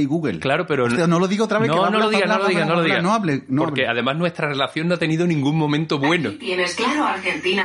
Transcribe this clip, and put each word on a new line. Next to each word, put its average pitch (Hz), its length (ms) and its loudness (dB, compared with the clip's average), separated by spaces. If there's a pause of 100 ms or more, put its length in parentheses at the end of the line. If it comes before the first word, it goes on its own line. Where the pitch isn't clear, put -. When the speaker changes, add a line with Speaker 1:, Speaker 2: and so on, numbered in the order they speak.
Speaker 1:
Google. 139 340 -2
Speaker 2:
Claro, 156 280 0
pero 139 160 2
Speaker 1:
Hostia, 120 240 2
no 165 100 4
lo 185 120 2
digo 208 160 0
otra 208 140 0
vez, 220 100 2
Speaker 2:
no, 156 60 2
Speaker 1:
que 175 40 2
Speaker 2:
no 190 60 2
Speaker 1:
habla, 214 140 0
Speaker 2:
lo 220 100 2
diga, 214 160 2
Speaker 1:
habla, - 100 0
Speaker 2:
no 208 80 0
lo 196 60 0
diga, 180 140 2
Speaker 1:
habla, - 40 0
Speaker 2:
no 160 60 2
lo 170 80 2
Speaker 1:
habla, 160 140 2
Speaker 2:
diga. 117 60 0
Speaker 1:
no 170 120 2
hable, 160 340 0
no 135 160 0
Speaker 2:
Porque 143 200 0
Speaker 1:
hable. 117 100 0
Speaker 2:
además 123 240 -2
nuestra 165 320 -2
relación 143 400 -2
no 180 60 2
ha - 20 -4
tenido 160 280 0
ningún 151 320 2
momento 156 400 0
bueno. 143 340 0
Speaker 3:
Aquí 101 80 -12
tienes 180 360 -4
Claro 285 300 -2
Argentina 190 600 -2